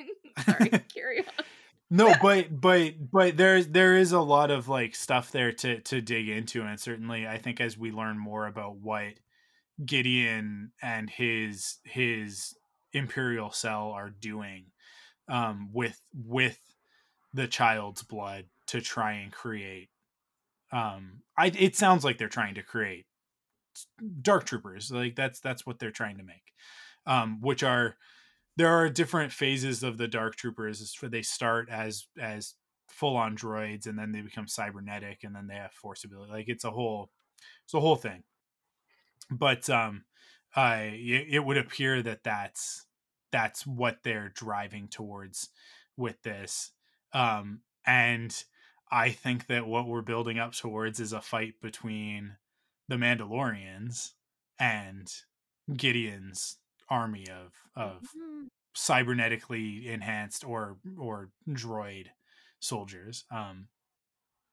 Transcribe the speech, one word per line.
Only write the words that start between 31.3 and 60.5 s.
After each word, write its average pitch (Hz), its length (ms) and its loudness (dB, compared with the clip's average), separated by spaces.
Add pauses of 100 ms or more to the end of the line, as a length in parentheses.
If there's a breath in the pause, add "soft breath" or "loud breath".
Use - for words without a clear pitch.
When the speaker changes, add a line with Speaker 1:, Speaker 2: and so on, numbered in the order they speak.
Speaker 2:
as, 110 360 -6 (140)
as 107 340 -8 (340)
full-on 117 480 0
droids, 107 500 -6
and 107 100 -8
then 107 140 -6
they 107 100 -6
become 104 280 -10
cybernetic, 101 720 -8
and 101 140 -12
then 101 100 -12
they 101 80 -12
have 101 180 -12
Force - 320 -16
ability. 101 280 -18
Like, 107 160 -8
it's 120 160 -6
a 117 60 -4
whole, 110 400 -4 (540 loud breath)
it's - 100 -6
a 156 60 2
whole 156 160 6
thing. 95 280 -8 (1080)
But, 131 400 0
um, 110 340 0 (520 soft breath)
uh, 120 240 4
it, 120 500 -2
it 143 140 4
would 135 140 2
appear 131 440 0
that 113 220 -6
that's, - 640 -6 (440)
that's 113 360 2
what 120 360 0
they're 107 320 -2
driving 104 540 -6
towards 98 600 -12 (460 loud breath)
with 120 260 -4
this. 98 500 -8 (400)
Um, 107 480 0 (260)
and 120 480 4 (560 soft breath)
I 120 200 4
think 123 360 -4
that 120 220 -2
what 120 180 -2
we're 117 160 -4
building 117 380 -4
up 117 120 -6
towards 110 460 -6
is 110 140 -8
a 107 80 -6
fight 110 420 -6
between 107 760 -10 (500)
the 131 80 -2
Mandalorians 117 1160 -2 (460)
and 101 540 -2 (640)
Gideon's 107 800 -2 (320)
army 110 400 -2
of, 90 240 -16 (240)
of 98 240 -8 (160)
Speaker 1:
Mm-hmm. 311 280 -14 (300)
Speaker 2:
cybernetically 117 1120 0
enhanced 107 560 -6
or, 107 360 -8 (200)